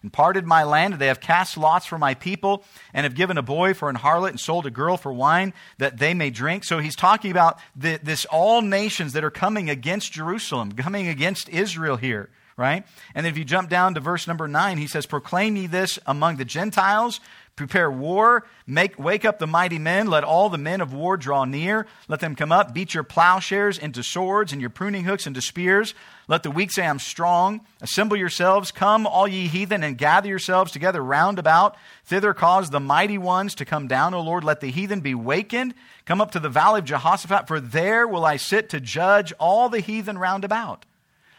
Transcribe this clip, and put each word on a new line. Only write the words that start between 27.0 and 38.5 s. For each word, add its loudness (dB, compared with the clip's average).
Assemble -2
yourselves, 2
come 2
all 2
ye -4
heathen, -2
and -6
gather 2
yourselves 0
together -2
round 0
about. 4
Thither 0
cause 4
the 0
mighty 2
ones -2
to -8
come -4
down, 0
O -2
Lord. -2
Let 0
the -6
heathen -4
be -4
wakened. -2
Come 0
up 0
to -4
the -4
valley 4
of -6
Jehoshaphat, 0
for -2
there 0
will 0
I 2
sit 0